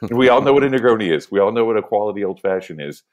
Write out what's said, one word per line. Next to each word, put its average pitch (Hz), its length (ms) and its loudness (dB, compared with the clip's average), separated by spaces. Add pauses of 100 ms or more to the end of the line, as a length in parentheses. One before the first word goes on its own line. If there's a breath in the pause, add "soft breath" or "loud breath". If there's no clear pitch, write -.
(100)
We 123 180 2
all 127 140 4
know 143 100 2
what 143 100 4
a 143 60 0
Negroni 113 420 0
is. 76 200 -2
We 98 100 0
all 101 120 2
know 117 120 0
what 110 140 0
a 101 40 0
quality 104 400 -4
old 95 160 -6
fashioned 92 440 -6
is. 73 200 -12 (100)